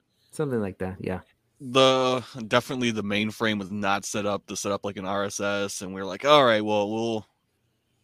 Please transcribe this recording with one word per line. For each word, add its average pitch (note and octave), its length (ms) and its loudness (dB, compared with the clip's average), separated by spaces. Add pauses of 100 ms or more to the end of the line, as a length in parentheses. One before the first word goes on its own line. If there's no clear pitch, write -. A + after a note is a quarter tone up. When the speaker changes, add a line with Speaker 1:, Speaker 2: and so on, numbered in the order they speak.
(320)
Speaker 1:
Something C3 300 -2
like G2 180 -6
that, F#2 200 -6
yeah. F#2 200 -6 (420)
Speaker 2:
The, C3 600 4 (240)
definitely B2 420 2
the G#2+ 140 -2
mainframe G#2+ 560 -2
was F#2+ 100 -8
not G2+ 340 -2
set G#2 220 -4
up G2+ 220 -4
to G2+ 80 -8
set G2+ 160 -2
up, G2 120 -2
like, G2+ 140 -6
an F#2+ 80 -8
R G2+ 200 -2
S G2+ 140 -6
S, G2+ 420 -4
and F#2+ 120 -10
we F#2+ 80 -8
were G2 60 -8
like, F#2+ 180 -6
"All D3 180 8
right, A2 220 4
well, G#2 260 2
we'll, A2 360 -2 (760)